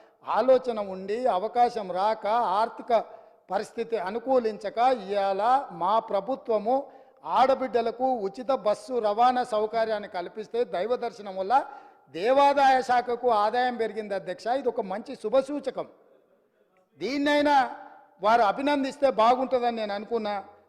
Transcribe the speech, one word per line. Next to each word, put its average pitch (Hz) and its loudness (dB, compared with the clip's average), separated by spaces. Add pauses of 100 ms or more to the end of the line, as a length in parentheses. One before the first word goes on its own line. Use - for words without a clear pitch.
(280)
ఆలోచన 240 2
ఉండి 202 -4
అవకాశం 220 0
రాక 214 -2
ఆర్థిక 220 0 (460)
పరిస్థితి 220 -4
అనుకూలించక 220 -2
ఇవాళ 208 2
మా 180 0
ప్రభుత్వము 226 -2 (340)
ఆడబిడ్డలకు 240 2
ఉచిత 220 -4
బస్సు 220 -2
రవాణా 233 2
సౌకర్యాన్ని 220 -2
కల్పిస్తే 190 -6
దైవ 202 -2
దర్శనం 202 -10
వల్ల 208 0 (440)
దేవాదాయ 262 4
శాఖకు 247 0
ఆదాయం 233 0
పెరిగింది, 214 -6
అధ్యక్ష. 180 -8
ఇది 254 -2
ఒక 233 -2
మంచి 220 -8
శుభసూచకం. 262 -2 (1120)
దీన్నైనా 285 2 (460)
వారు 226 4
అభినందిస్తే 269 0
బాగుంటుందని 240 2
నేను 214 -4
అనుకున్నా, 208 -4 (240)